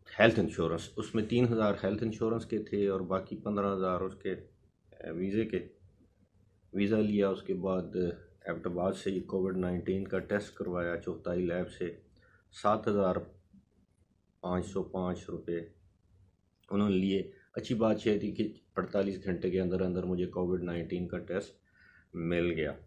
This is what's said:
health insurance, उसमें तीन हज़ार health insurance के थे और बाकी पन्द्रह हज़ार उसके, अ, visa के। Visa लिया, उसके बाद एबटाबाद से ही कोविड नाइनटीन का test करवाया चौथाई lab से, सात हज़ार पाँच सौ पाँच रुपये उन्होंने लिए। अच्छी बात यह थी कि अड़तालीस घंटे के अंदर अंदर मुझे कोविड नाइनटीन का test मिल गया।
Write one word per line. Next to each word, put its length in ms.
health 180
insurance, 600
उसमें 300
तीन 160
हज़ार 400
health 180
insurance 420
के 140
थे 300
और 140
बाकी 340
पन्द्रह 320
हज़ार 320
उसके, 300
अ, 800
visa 340
के। 140
Visa 220
लिया, 320
उसके 240
बाद 380
एबटाबाद 460
से 160
ही 100
कोविड 360
नाइनटीन 500
का 120
test 380
करवाया 400
चौथाई 500
lab 200
से, 360
सात 360
हज़ार 300
पाँच 220
सौ 180
पाँच 480
रुपये 400
उन्होंने 220
लिए। 380
अच्छी 180
बात 320
यह 160
थी 100
कि 220
अड़तालीस 480
घंटे 240
के 80
अंदर 240
अंदर 220
मुझे 220
कोविड 360
नाइनटीन 440
का 120
test 340
मिल 340
गया। 240